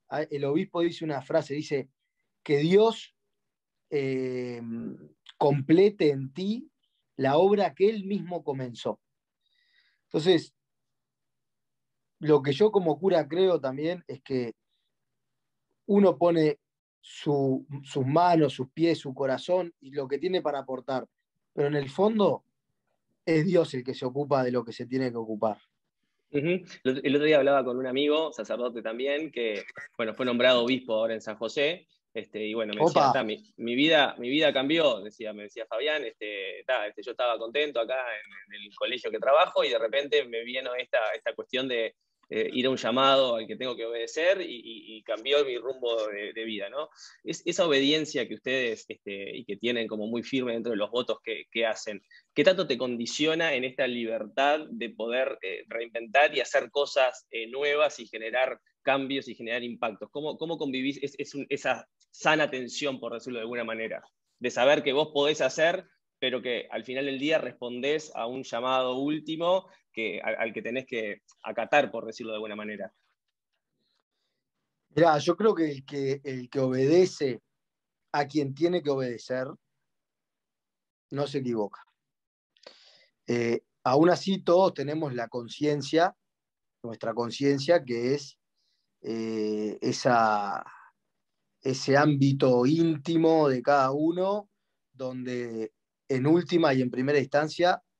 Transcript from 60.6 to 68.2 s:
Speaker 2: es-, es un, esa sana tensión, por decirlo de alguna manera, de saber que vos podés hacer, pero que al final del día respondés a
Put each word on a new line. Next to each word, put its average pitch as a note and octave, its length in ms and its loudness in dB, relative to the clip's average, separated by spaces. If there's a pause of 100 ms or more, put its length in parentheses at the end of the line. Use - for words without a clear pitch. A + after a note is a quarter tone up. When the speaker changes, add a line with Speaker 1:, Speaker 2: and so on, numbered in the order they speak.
Speaker 2:
es-, C#3+ 160 -6
es C#3+ 160 -10
un, C3+ 160 -8
esa C3 360 -4 (240)
sana D#3 400 2
tensión, C3 480 -6
por A#2 140 -10
decirlo A#2+ 260 -10
de A2 40 -8
alguna A#2+ 200 -6
manera, A2+ 400 -8 (380)
de A#2+ 100 -2
saber C#3 320 4
que C3 120 0
vos D3+ 180 0
podés D3+ 300 2
hacer, E3 440 2 (320)
pero B2+ 220 -2
que A#2+ 300 -4
al A2+ 120 -8
final C3 220 -6
del C3+ 140 -4
día D3+ 200 2
respondés B2+ 760 -4
a A#2 120 -4